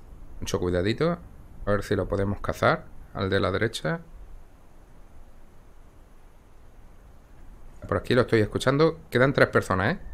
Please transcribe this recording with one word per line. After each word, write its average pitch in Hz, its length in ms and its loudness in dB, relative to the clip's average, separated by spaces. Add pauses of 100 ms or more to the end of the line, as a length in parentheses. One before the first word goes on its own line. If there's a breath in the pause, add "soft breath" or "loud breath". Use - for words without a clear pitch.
(400)
Mucho - 200 -2
cuidadito. 101 580 0 (460)
A 101 60 -2
ver 104 120 2
si 98 140 0
lo 92 120 0
podemos 98 320 0
cazar. 147 440 0 (300)
Al 95 160 0
de 98 100 4
la 95 100 2
derecha. 120 500 -2 (3750)
Por 95 120 0
aquí - 160 0
lo 123 80 6
estoy 117 180 4
escuchando. 139 580 2 (120)
Quedan 131 220 4
tres 131 160 6
personas, 107 460 2
¿eh? 208 40 -8 (160)